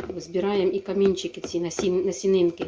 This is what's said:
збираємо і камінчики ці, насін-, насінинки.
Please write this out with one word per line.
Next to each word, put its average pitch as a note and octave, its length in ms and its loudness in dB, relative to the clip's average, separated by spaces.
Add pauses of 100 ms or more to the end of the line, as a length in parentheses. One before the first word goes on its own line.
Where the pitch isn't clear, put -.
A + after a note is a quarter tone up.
(160)
збираємо F#3 560 0
і G3 80 -2
камінчики F#3 600 0
ці, E3+ 200 -4
насін-, F3+ 440 0
насінинки. F#3 640 2